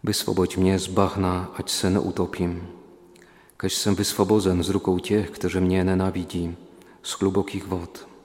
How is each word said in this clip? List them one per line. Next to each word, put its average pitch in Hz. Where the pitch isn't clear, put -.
Wyswobodź 95
mnie 95
z 90
bahna, 92
ać -
se -
neutopim. 90
Kež -
jsem 104
vysvobozen 95
z 85
rukou 95
těch, 101
kteří 92
mě 92
nenawidí, 90
z -
hlubokých 98
vod. 87